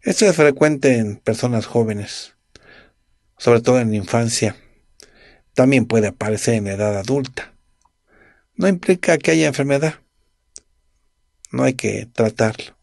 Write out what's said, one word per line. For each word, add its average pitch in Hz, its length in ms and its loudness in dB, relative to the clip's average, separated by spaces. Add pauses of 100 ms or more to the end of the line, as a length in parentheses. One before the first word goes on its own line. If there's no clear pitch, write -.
Esto 214 240 0
es 180 100 4
frecuente 147 600 4
en 110 180 -2
personas 117 500 -2
jóvenes, 107 680 -4 (1000)
sobre 120 240 2
todo 127 180 2
en 113 120 -2
la 107 40 -2
infancia. 113 600 -2 (960)
También 131 320 4
puede 113 220 0
aparecer 107 480 -2
en 104 100 -2
la 98 80 -4
edad 104 240 -2
adulta. 127 560 -6 (1000)
No 185 120 0
implica 180 500 0
que - 140 0
haya 160 160 2
enfermedad. 143 480 -2 (1600)
No 127 120 -4
hay 131 120 0
que 101 360 -6
tratarlo. 110 720 -2